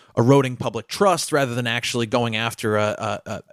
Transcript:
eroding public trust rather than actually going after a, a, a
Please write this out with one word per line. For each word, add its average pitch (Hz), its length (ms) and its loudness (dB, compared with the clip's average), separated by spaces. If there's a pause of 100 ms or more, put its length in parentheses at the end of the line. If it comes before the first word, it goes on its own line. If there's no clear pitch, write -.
(180)
eroding 127 400 4
public 113 300 -6
trust 190 440 0
rather 139 220 0
than 123 140 -2
actually 117 400 -2
going 117 280 0
after 110 400 -2
a, 104 500 -2
a, - 40 -10
a 104 240 -10